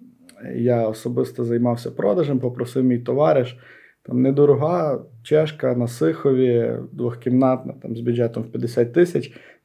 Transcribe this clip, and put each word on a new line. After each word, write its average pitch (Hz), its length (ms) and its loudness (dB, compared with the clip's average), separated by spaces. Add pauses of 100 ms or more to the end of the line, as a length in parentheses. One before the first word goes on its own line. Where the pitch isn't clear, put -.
(540)
я 117 340 2
особисто 123 560 -4
займався 120 460 0
продажем, 175 480 0
попросив 127 460 -4
мій 123 140 2
товариш, 127 600 0 (440)
там 123 200 -2
недорога 143 840 2 (180)
чешка 151 520 0
на 120 140 0
Сихові, 120 880 0 (160)
двохкімнатна, 127 800 0 (100)
там 113 140 -8
з 117 40 -8
бюджетом 120 420 -2
в - 40 -10
п'ятдесят 120 460 -2
тисяч. 175 400 0 (320)